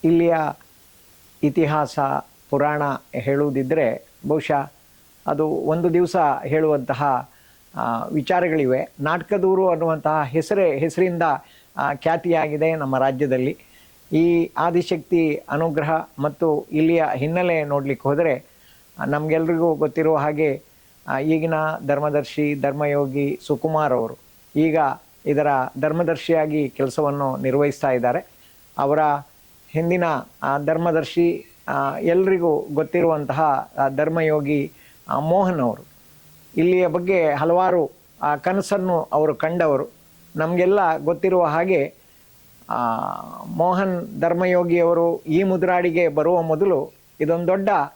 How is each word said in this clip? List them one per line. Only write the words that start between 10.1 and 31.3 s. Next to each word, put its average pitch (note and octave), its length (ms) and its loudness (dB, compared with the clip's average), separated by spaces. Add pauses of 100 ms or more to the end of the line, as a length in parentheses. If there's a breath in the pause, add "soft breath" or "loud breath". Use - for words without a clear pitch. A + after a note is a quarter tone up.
ಹೆಸರೇ, D#3 540 0
ಹೆಸರಿಂದ, E3+ 440 0 (560 soft breath)
ಆ, C#3 160 -2
ಖ್ಯಾತಿಯಾಗಿದೆ D#3+ 840 0
ನಮ್ಮ C3+ 220 -2
ರಾಜ್ಯದಲ್ಲಿ. C3 600 0 (560 soft breath)
ಈ E3+ 440 2
ಆದಿಶಕ್ತಿ E3 800 0 (140)
ಅನುಗ್ರಹ D#3+ 580 -2 (120)
ಮತ್ತು D3 520 0
ಇಲ್ಲಿಯ D#3+ 340 2 (100)
ಹಿನ್ನೆಲೆ E3 480 0
ನೋಡ್ಲಿಕ್ಕೆ C#3 460 -2
ಹೋದರೆ, D3 360 0 (540 soft breath)
ಆ, - 60 -4
ನಮ್ಗೆಲ್ರಿಗೂ D#3+ 680 0
ಗೊತ್ತಿರುವ D#3 440 0
ಹಾಗೆ, D3 440 0 (460 soft breath)
ಆ, C3+ 120 -4
ಈಗಿನ D#3+ 340 0 (340)
ಧರ್ಮದರ್ಶಿ, D3 720 -2
ಧರ್ಮಯೋಗಿ C#3+ 880 -2
ಸುಕುಮಾರ್ D3+ 460 0
ಅವರು A#2 240 -2 (380)
ಈಗ D#3 220 2 (480)
ಇದರ D3 220 2 (320)
ಧರ್ಮದರ್ಶಿಯಾಗಿ D#3 880 0
ಕೆಲಸವನ್ನು C#3 680 -2
ನಿರ್ವಹಿಸ್ತಾ C#3 540 0
ಇದ್ದಾರೆ. B2 360 0 (500 loud breath)
ಅವರ C#3+ 220 2 (720)
ಹಿಂದಿನ, E3+ 320 0 (400)
ಆ, C#3 140 0
ಧರ್ಮದರ್ಶಿ, D#3+ 1000 0 (120)